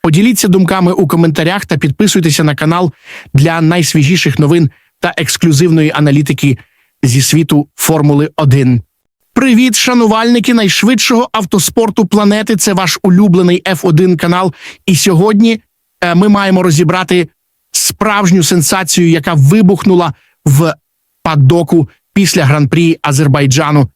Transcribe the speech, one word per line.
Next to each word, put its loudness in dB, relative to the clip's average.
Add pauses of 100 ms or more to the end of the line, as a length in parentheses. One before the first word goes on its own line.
Поділіться 0
думками 0
у -2
коментарях -2
та -4
підписуйтеся -2
на 0
канал -2 (420)
для 2
найсвіжіших 0
новин 2 (300)
та -6
ексклюзивної 0
аналітики 0 (440)
зі 0
світу 0
Формули 0
один. 0 (500)
Привіт, 2
шанувальники 0
найшвидшого 0
автоспорту -2
планети! 0
Це -2
ваш -4
улюблений 2
Ф -4
один 2
канал. -2 (320)
І 2
сьогодні, 2 (400)
е, -2
ми 2
маємо 0
розібрати 0 (440)
справжню -2
сенсацію, 0
яка 0
вибухнула 2 (300)
в 0 (480)
паддоку 0 (260)
після 0
Гран-прі 0
Азербайджану. 0